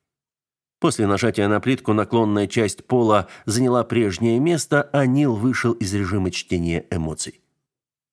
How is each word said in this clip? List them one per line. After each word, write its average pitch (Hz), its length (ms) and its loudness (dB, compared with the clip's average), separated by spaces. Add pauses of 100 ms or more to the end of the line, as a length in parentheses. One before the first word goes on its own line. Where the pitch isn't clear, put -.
(800)
После 117 280 0
нажатия 101 420 0
на 104 120 2
плитку 117 340 0
наклонная 104 540 0
часть 107 380 -2
пола 107 420 2 (180)
заняла 123 360 2
прежнее 117 580 0
место, 151 420 0 (100)
а 139 140 2
Нил 131 280 2
вышел 117 380 0
из 101 220 -6
режима 95 360 -2
чтения 85 600 -4
эмоций. 80 500 -8 (720)